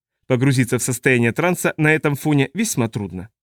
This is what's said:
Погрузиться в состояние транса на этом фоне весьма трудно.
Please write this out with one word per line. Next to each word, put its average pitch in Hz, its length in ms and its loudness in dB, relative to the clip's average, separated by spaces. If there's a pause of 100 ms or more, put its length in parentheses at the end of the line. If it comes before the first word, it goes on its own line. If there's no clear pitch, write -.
(260)
Погрузиться 127 520 2
в - 40 -8
состояние 120 500 2
транса 175 440 -2
на 156 180 2
этом 147 220 0
фоне 147 380 0
весьма 156 340 -2
трудно. 92 420 -10 (120)